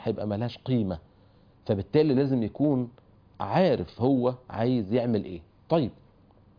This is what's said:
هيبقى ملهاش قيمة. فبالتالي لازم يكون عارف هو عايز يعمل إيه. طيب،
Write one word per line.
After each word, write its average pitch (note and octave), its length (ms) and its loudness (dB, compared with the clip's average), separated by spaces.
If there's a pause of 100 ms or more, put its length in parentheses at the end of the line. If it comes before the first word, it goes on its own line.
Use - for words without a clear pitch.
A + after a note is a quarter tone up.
هيبقى G#2 240 -4
ملهاش G#2 320 -4
قيمة. G#2+ 400 -2 (680)
فبالتالي C#3 480 2
لازم C3 280 2
يكون B2+ 460 0 (520)
عارف A2 600 0
هو B2+ 340 2 (160)
عايز A2+ 440 -2
يعمل A#2 300 0
إيه. F2 160 -12 (280)
طيب، G#2+ 220 2 (680)